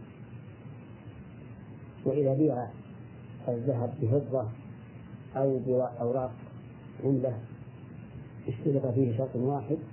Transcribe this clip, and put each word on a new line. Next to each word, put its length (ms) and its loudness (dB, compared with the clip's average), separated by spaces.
وإذا 300 6
بيع 320 4
الذهب 540 2
بفضة 460 4
أو 220 6
بأوراق 760 2
عملة 340 4
اشترط 460 2
فيه 240 6
شرط 180 0
واحد 420 2